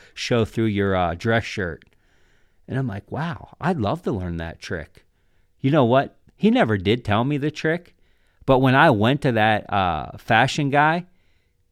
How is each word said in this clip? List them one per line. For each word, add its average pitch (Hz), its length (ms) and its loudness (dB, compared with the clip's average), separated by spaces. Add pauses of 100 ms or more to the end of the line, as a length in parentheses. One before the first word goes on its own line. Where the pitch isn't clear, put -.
(140)
show 120 300 -2
through 113 220 -4
your, 101 300 0
uh, 87 200 -2
dress 113 300 -2
shirt." 87 400 -8 (800)
And 135 100 -6
I'm 135 100 -4
like, 101 220 -10
"Wow, 151 500 -10
I'd 170 200 -2
love 117 240 -4
to - 80 -4
learn 90 260 -6
that 82 220 -10
trick." - 460 -12 (560)
You 135 100 0
know 147 140 4
what? 131 320 0 (180)
He 214 160 2
never 160 260 2
did 101 260 0
tell 107 220 0
me 147 120 -2
the 143 140 -4
trick, 165 460 -6 (480)
but 131 140 4
when 131 160 4
I 151 160 6
went 117 320 2
to 139 100 0
that, 107 400 0
uh, 87 440 -2
fashion - 520 0
guy, 156 360 0 (680)